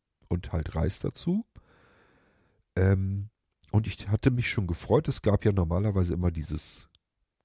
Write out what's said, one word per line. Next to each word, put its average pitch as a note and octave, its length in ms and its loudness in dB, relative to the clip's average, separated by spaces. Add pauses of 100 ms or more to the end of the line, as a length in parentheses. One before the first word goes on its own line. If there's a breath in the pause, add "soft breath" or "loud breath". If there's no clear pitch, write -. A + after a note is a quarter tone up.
(280)
und - 240 -4
halt E2 240 -4
Reis D#2+ 240 -2
dazu. F3+ 440 -4 (1300 soft breath)
Ähm, G2 540 2 (420)
und A2 160 2
ich - 220 -10
hatte A2 200 2
mich B2 220 -2
schon G2 160 -2
gefreut, G#2+ 400 0
es - 160 -6
gab G2+ 200 6
ja G#2+ 80 4
normalerweise F#2 640 2
immer F2+ 160 2
dieses D2+ 580 -8 (580)